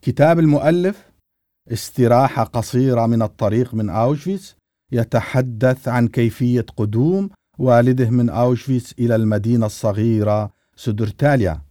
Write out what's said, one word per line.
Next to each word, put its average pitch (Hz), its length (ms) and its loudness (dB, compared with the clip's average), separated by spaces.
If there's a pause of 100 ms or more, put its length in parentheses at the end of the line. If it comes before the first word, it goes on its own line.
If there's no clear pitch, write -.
كتاب 156 380 2
المؤلف 165 640 2 (680)
استراحة 120 680 2
قصيرة 120 640 0
من 117 160 0
الطريق 110 520 -2
من 110 160 -4
أوشفيتس 143 680 -4 (360)
يتحدث 127 960 -2
عن 120 200 0
كيفية 120 580 -2 (120)
قدوم 143 520 -2 (280)
والده 127 520 2
من 120 200 2
أوشفيتس 120 720 -2
إلى 117 160 0
المدينة 110 500 0
الصغيرة 107 840 -2 (240)
سودرتاليا 107 960 -2